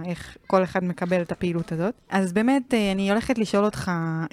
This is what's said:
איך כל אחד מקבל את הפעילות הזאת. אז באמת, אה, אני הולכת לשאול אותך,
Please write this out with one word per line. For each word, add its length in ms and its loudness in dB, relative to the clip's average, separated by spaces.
איך 320 -10
כל 160 4
אחד 200 -2
מקבל 380 0
את 100 -6
הפעילות 400 -2
הזאת. 220 -2
אז 240 0
באמת, 400 2
אה, 180 2
אני 200 0
הולכת 260 0
לשאול 280 2
אותך, 260 -2